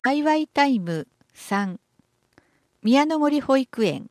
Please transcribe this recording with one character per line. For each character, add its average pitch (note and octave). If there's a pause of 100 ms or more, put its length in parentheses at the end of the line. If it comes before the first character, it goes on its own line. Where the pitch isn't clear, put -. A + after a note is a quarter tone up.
ア C4
イ D4
ワ D#4
イ D#4
タ C#4+
イ C4
ム E3+ (260)
三。 G3 (1000)
宮 C4+
の D#4
森 D4
保 C4+
育 B3
園。 C#3